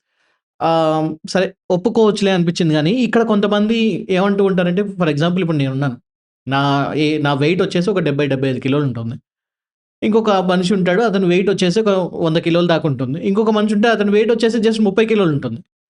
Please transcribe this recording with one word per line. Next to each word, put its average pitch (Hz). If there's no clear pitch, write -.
ఆ, 160
సరే 185
ఒప్పుకోవచ్చులే 202
అనిపించింది. 175
కానీ 156
ఇక్కడ 233
కొంతమంది 208
ఏమంటూ 196
ఉంటారంటే, 185
for 180
example 165
ఇప్పుడు 165
నేనున్నాను, 135
నా 135
ఏ-, 151
నా 151
వెయిట్ 160
వచ్చేసి 180
ఒక 190
డెబ్బై, 147
డెబ్బై 135
ఐదు 127
కిలోలు 139
ఉంటుంది. 117
ఇంకొక 220
మనిషి 185
ఉంటాడు, 180
అతని 196
వెయిట్ 180
వచ్చేసి 185
ఒక 208
వంద 160
కిలోల 170
దాకా 165
ఉంటుంది. 131
ఇంకొక 214
మనిషి 214
ఉంటే 208
అతని 208
వెయిట్ 214
వచ్చేసి 233
just 220
ముప్పై 208
కిలోలు 202
ఉంటుంది. 120